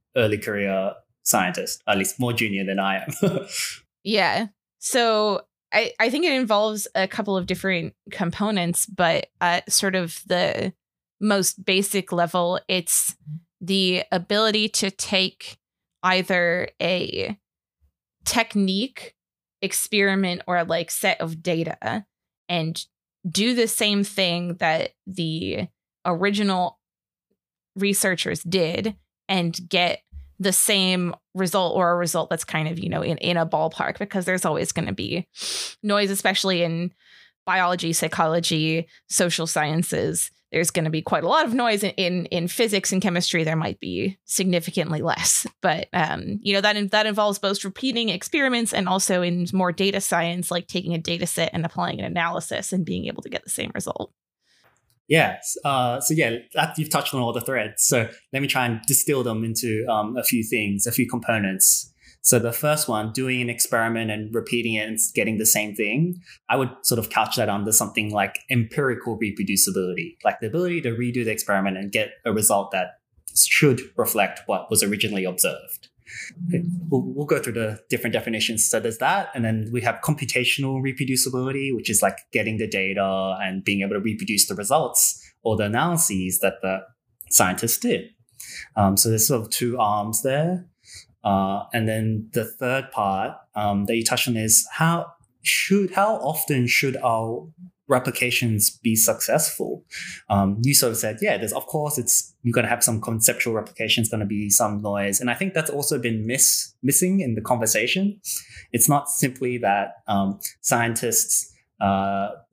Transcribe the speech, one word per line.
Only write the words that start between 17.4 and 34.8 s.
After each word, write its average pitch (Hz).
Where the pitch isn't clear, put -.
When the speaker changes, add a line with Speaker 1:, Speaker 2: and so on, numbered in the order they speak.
Speaker 2:
technique, 208
experiment, 190
or, 175
like, 170
set -
of 165
data 165
and 165
do 214
the 233
same 208
thing 175
that 160
the 165
original 185
researchers 190
did 180
and 175
get 175
the 185
same 185
result, 185
or 175
a 175
result 170
that's 165
kind 156
of, 165
you 185
know, 165
in, 170
in 175
a 165
ballpark, 160
because 202
there's 185
always 156
gonna -